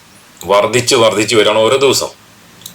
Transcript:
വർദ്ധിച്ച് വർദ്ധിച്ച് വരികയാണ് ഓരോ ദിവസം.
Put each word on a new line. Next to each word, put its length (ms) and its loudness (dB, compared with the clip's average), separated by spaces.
വർദ്ധിച്ച് 500 0
വർദ്ധിച്ച് 420 0
വരികയാണ് 220 2
ഓരോ 180 2
ദിവസം. 500 -2